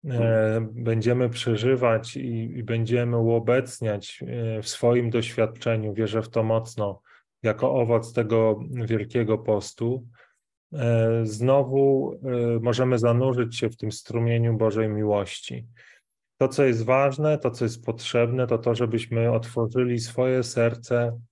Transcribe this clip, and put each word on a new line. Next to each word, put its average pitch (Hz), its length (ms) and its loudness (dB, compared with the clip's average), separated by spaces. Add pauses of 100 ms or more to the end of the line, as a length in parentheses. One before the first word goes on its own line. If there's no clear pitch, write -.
e, 113 680 2
będziemy 120 560 2
przeżywać 117 880 0
i, 120 420 -6
i 120 40 -8
będziemy 117 560 0
uobecniać, 117 1080 0
e, 113 360 -6
w - 60 -10
swoim 120 420 2
doświadczeniu, 110 840 -2
wierzę 110 280 -2
w 110 60 -8
to 113 140 0
mocno, 110 600 -2 (400)
jako 117 320 0
owoc 117 380 2
tego 110 480 2 (100)
Wielkiego 113 680 -2
Postu, 117 680 -2 (680)
e, 117 500 2
znowu, 135 880 2
e, 120 480 -2
możemy 123 380 2
zanurzyć 120 600 2
się 113 120 0
w - 60 -18
tym 107 160 -6
strumieniu 117 640 0
Bożej 110 320 2
miłości. 107 800 -2 (720)
To, 131 80 2
co 139 160 2
jest 113 200 2
ważne, 139 540 2
to, 131 120 0
co 117 140 -4
jest 113 200 -4
potrzebne, 120 640 0
to 120 120 0
to, 117 160 0
żebyśmy 113 580 0
otworzyli 120 680 -2
swoje 127 440 0
serce 117 760 -2 (140)